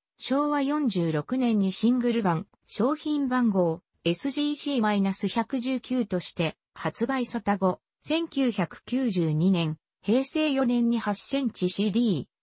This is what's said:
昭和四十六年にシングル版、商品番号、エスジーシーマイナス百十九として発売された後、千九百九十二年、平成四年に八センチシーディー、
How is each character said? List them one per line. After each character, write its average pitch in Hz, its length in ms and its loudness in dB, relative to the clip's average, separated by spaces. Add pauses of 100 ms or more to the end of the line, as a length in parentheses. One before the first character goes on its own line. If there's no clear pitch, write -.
(180)
昭 285 320 0
和 285 120 0
四 285 280 0
十 170 220 0
六 151 260 -2
年 233 220 2
に 190 120 2
シ 226 200 2
ン 254 80 2
グ 240 120 0
ル 226 120 0
版、 170 240 0 (200)
商 262 280 0
品 294 340 -2
番 254 200 2
号、 175 320 2 (220)
エ 170 100 2
ス 277 180 -4
ジ 294 100 -4
ー 294 140 0
シ 285 220 -2
ー 233 40 2
マ 214 120 2
イ 202 80 2
ナ 196 120 0
ス 202 140 -2
百 233 320 -2
十 254 200 -2
九 254 260 -2
と 185 140 -2
し - 140 -6
て 160 240 -2 (160)
発 - 340 -4
売 262 180 -2
さ 233 140 -6
れ - 40 -6
た 202 140 2
後、 185 220 0 (240)
千 330 240 -2
九 262 240 0
百 - 340 -4
九 254 240 0
十 170 220 0
二 165 200 4
年、 165 260 0 (260)
平 247 200 2
成 311 280 0
四 269 140 0
年 240 240 2
に 233 100 0
八 208 160 -2
セ - 260 -4
ン 254 80 -2
チ 180 200 -2
シ 208 180 0
ー 196 40 0
デ 208 80 0
ィ 214 200 2
ー、 - 60 -6 (180)